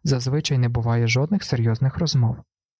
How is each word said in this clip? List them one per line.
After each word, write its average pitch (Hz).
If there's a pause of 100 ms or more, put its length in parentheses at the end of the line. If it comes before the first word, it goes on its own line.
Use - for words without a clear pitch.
зазвичай 135
не 123
буває 117
жодних 143
серйозних 117
розмов. 123 (420)